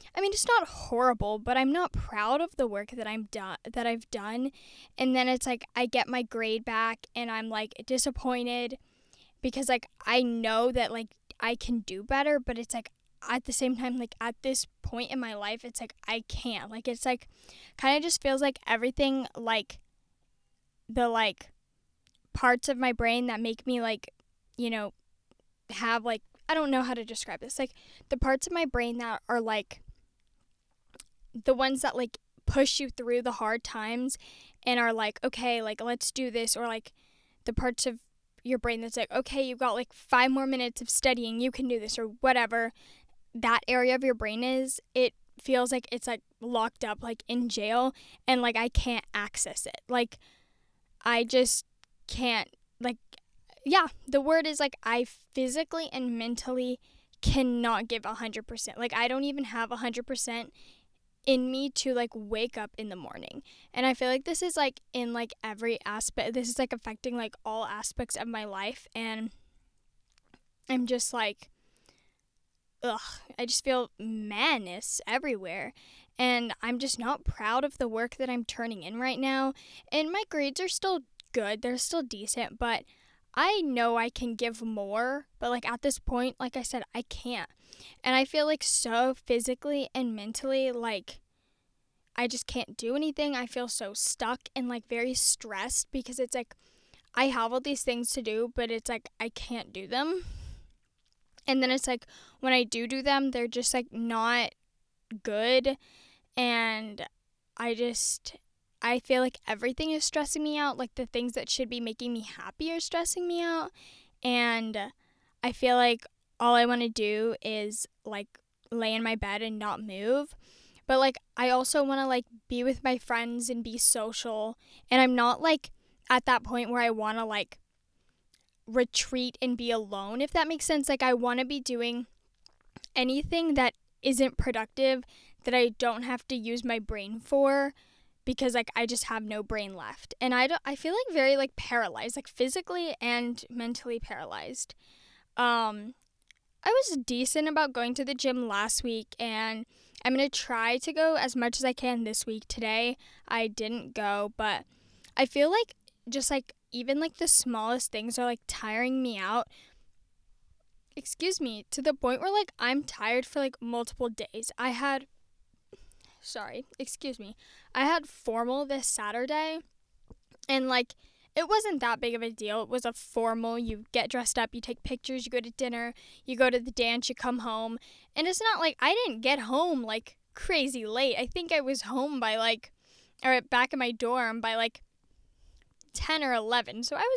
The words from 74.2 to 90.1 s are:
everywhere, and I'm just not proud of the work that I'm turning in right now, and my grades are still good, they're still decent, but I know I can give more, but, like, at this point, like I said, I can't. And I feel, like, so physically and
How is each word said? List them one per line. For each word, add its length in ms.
everywhere, 640
and 420
I'm 160
just 220
not 260
proud 380
of 160
the 80
work 300
that 120
I'm 160
turning 380
in 160
right 200
now, 340
and 200
my 180
grades 320
are 60
still 320
good, 320
they're 160
still 240
decent, 560
but 240
I 280
know 360
I 140
can 240
give 260
more, 640
but, 100
like, 180
at 140
this 160
point, 420
like 160
I 60
said, 220
I 80
can't. 480
And 120
I 80
feel, 220
like, 180
so 500
physically 800
and 220